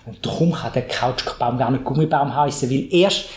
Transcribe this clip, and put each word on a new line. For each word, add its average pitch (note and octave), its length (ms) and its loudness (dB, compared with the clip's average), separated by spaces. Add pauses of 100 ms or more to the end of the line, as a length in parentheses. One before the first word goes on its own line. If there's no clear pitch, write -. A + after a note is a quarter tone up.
Und - 200 -12
darum D#3+ 280 2
kann - 200 -6
der B2 140 -2
Kautschukbaum B2 720 -2
gar B2 120 2
nicht C3 140 0
Gummibaum C#3+ 520 0
heissen, C#3 360 0
weil C3+ 200 0
erst, F#3 340 4 (120)